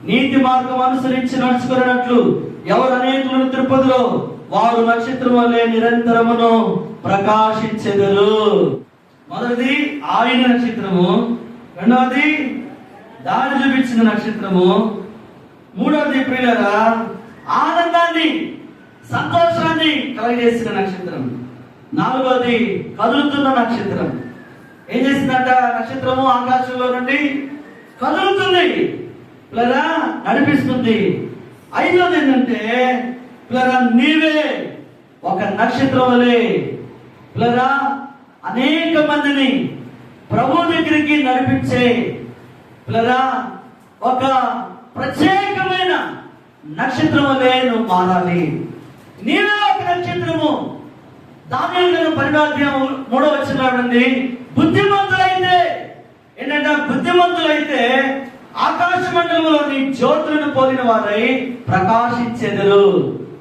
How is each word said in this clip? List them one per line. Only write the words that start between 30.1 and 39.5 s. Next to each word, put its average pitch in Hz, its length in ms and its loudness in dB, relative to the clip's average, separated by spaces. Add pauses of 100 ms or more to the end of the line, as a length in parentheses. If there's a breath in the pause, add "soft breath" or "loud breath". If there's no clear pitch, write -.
నడిపిస్తుంది. 247 1000 0 (440)
ఐదవది 359 420 2
ఏంటంటే, 247 440 2 (880)
పిల్లరా, 254 440 2
నీవే 311 840 2 (460)
ఒక 185 160 -2
నక్షత్రం 247 720 0
వలె, 240 460 2 (800)
పిల్లరా, 254 600 0 (480)
అనేక 302 640 0
మందిని 277 680 -2 (540)